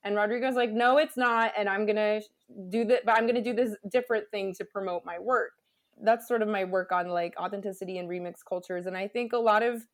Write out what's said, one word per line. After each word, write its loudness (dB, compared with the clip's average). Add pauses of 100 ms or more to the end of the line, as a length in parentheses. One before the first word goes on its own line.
And 0
Rodrigo's 0
like, 0
"No, 4
it's 0
not. 2
And 0
I'm 0
gonna 2 (480)
do 0
that, 2
but 6
I'm 2
gonna 2
do -4
this 0 (120)
different 0
thing -4
to -10
promote -6
my -10
work." 0 (500)
That's 2
sort 2
of 0
my 0
work -2
on, 0
like, -2
authenticity -6
and -8
remix -8
cultures. -6
And -6
I -4
think -4
a 0
lot 4
of -2